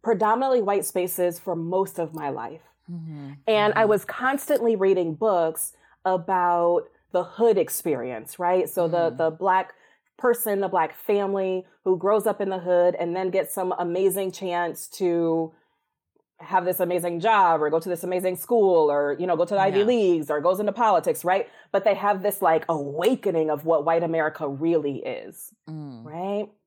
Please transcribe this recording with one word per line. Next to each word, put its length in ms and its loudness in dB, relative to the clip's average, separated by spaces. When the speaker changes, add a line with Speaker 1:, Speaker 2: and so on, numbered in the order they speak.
Speaker 1:
predominantly 600 2
white 240 0
spaces 540 -2
for 160 -6
most 440 -2
of 140 -6
my 160 -6
life. 320 -10
Speaker 2:
Mm-hmm. 420 -12
Speaker 1:
And 260 2
I 80 2
Speaker 2:
Mm-hmm. 80 4
Speaker 1:
was 160 2
constantly 680 0
reading 400 2
books 580 0
about 760 2
the 120 0
hood 340 2
experience, 840 -4
right? 300 0
So 180 -2
the, 240 0
Speaker 2:
Mm. 60 -14
Speaker 1:
the 140 2
Black 420 0
person, 440 0
the 80 -2
Black 260 0
family 680 -2
who 140 2
grows 300 2
up 120 -2
in 100 -2
the 100 -4
hood 360 2
and 200 -4
then 140 -2
gets 240 -2
some 240 -4
amazing 540 -2
chance 560 -6
to 640 0
have 220 0
this 160 0
amazing 400 -2
job 420 4
or 80 0
go 100 2
to 100 -6
this 160 -4
amazing 320 -2
school 520 4
or, 300 2
you 80 -2
know, 80 2
go 80 0
to 120 -2
the 40 2
Ivy 200 2
Speaker 2:
Yeah. 60 4
Speaker 1:
Leagues 440 2
or 100 0
goes 220 2
into 100 0
politics, 540 0
right? 240 0
But 100 0
they 120 4
have 280 0
this, 180 -2
like, 280 4
awakening 800 0
of 160 -4
what 180 2
white 200 2
America 440 -2
really 520 -2
is, 540 -12
Speaker 2:
Mm. 360 -14
Speaker 1:
right? 440 -6